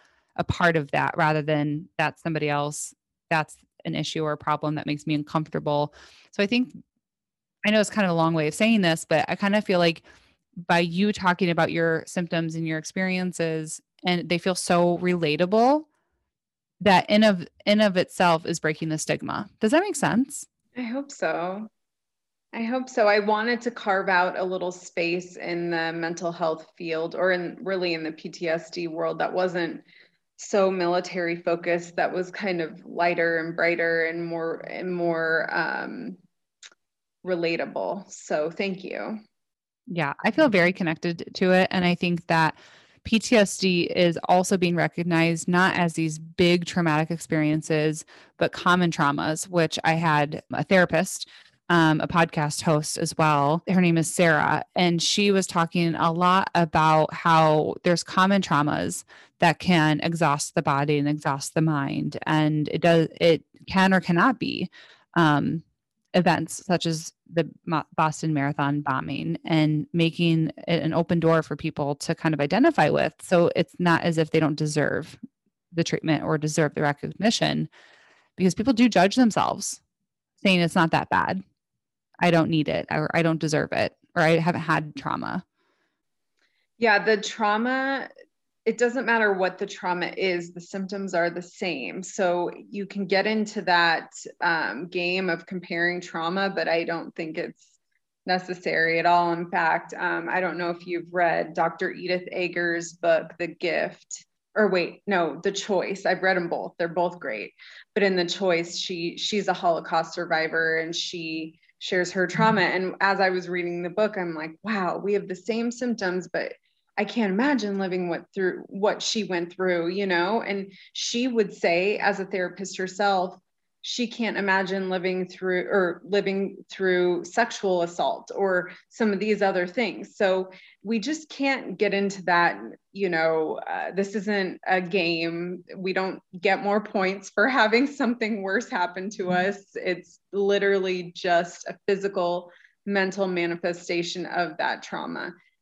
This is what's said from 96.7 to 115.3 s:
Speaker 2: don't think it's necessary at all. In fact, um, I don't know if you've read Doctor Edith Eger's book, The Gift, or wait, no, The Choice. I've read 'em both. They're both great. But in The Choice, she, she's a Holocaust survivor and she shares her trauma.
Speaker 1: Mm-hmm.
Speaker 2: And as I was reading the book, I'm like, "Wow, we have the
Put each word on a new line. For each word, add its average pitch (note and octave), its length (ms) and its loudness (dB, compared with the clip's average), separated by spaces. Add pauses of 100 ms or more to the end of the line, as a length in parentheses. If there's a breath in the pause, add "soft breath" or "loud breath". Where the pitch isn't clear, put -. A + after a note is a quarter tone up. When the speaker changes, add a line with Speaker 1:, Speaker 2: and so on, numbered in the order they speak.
Speaker 2:
don't E3 320 -6
think D#3+ 220 -8
it's - 420 -12 (460)
necessary E3 720 -2
at E3 60 0
all. F3 280 4
In E3+ 160 -6
fact, E3+ 460 0
um, E3+ 340 -4
I F#3 100 -2
don't E3+ 180 -4
know F3 120 -4
if F3 160 -8
you've E3+ 260 -8
read E3+ 440 0
Doctor E3+ 360 -2
Edith F3+ 400 -6
Eger's E3+ 640 -4
book, E3 460 0
The F3 80 -4
Gift, - 800 -6 (280)
or G#3+ 160 2
wait, F3 380 -2
no, E3+ 360 0
The G3 80 0
Choice. F#3+ 540 -4
I've F3 180 0
read F#3+ 120 2
'em F3 140 -2
both. D#3+ 280 -6
They're E3+ 100 -2
both F3 320 -2
great. A2 340 -10 (400 loud breath)
But G3+ 100 2
in F#3+ 120 2
The F3 100 2
Choice, F3 500 0
she, E3+ 420 -6
she's G3 300 -2
a F3+ 60 0
Holocaust E3 600 -2
survivor D#3+ 640 -2
and D#3+ 180 -4
she D#3+ 640 -8 (200 soft breath)
shares F3+ 320 -2
her F#3 160 0
trauma. A3 340 2
Speaker 1:
Mm-hmm. E3 140 2 (100)
Speaker 2:
And F#3 160 -6
as G3 180 2
I F#3+ 100 4
was F3+ 180 -4
reading F3 360 -4
the F3 60 -6
book, G#3+ 280 0
I'm F3 180 -6
like, D#3+ 280 -10
"Wow, F#3+ 340 -2
we F#3+ 160 -2
have F#3 140 -2
the F#3 80 -8